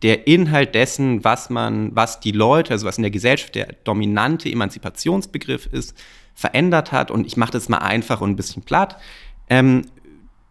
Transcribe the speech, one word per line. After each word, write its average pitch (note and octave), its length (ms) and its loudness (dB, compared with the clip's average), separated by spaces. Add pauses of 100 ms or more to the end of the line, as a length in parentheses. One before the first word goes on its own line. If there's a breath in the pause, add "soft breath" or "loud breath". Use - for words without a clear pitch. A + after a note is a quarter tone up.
der A2 260 2
Inhalt D3+ 480 4
dessen, B2+ 480 2
was A#2 260 0
man, A2 460 -4
was A2+ 240 0
die G#2+ 120 -4
Leute, B2 420 4
also G#2+ 120 -2
was F#2 120 -6
in A#2 60 0
der G#2 80 0
Gesellschaft A#2 440 0
der G#2+ 180 -8 (100)
dominante G#2+ 680 -2
Emanzipationsbegriff B2 1160 -6
ist, - 280 -8 (380 loud breath)
verändert D#3+ 580 0
hat. C3+ 200 -2
Und A2 140 0
ich - 120 -8
mache - 140 -2
das A#2 180 -6
mal A#2 100 2
einfach G#2+ 420 -2
und G2+ 100 0
ein G2 40 0
bisschen - 280 -10
platt. F#3+ 340 -2 (520 loud breath)
Ähm, B2+ 340 4 (680)